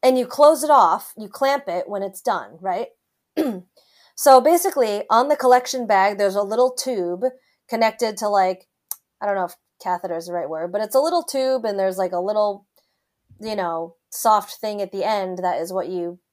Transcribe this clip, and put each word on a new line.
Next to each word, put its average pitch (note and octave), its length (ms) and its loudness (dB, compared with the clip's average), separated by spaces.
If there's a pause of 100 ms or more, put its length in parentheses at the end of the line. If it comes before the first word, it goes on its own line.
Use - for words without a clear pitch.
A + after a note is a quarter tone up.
and C4 140 4
you B3 100 0
close D4 360 6
it D4+ 80 -4
off, A#3 460 4
you A3 120 -14
clamp C4+ 380 -2
it F3+ 220 -4
when G3+ 140 -6
it's F#3+ 180 -10
done, D#3 400 -4
right? F#3+ 260 -6 (500)
<clears throat> G#3+ 260 -4 (520)
So C4+ 240 8
basically, B3+ 680 2
on A#3+ 200 2
the D4 60 4
collection B3+ 520 2
bag, G3+ 320 2
there's G3 160 0
a G3+ 80 -2
little A3+ 300 0
tube F#3+ 500 -4 (440)
connected A3 500 -2
to, A3 120 -2
like, F#3+ 380 0 (520)
I G#3+ 60 -8
don't G3+ 100 -2
know F#3 100 -4
if F3 100 -10 (260)
catheter F3+ 360 -4
is E3+ 100 -10
the F3 60 -10
right E3 160 -6
word, D#3+ 220 -8
but G#3 100 -4
it's G#3+ 140 -8
a C4 40 6
little E4 240 0
tube C4 420 -2
and G3+ 140 -4
there's, F#3+ 180 -2
like, F#3 140 -2
a F3+ 80 -4
little, G#3 480 -2 (720)
you A3 160 -8
know, E3+ 400 -6 (160)
soft G#3 500 0
thing G#3+ 200 -6
at F#3+ 100 -6
the G3 120 -6
end F#3+ 360 -4
that F3+ 220 -2
is F3 120 -8
what F3+ 160 -6
you F3 300 -8 (140)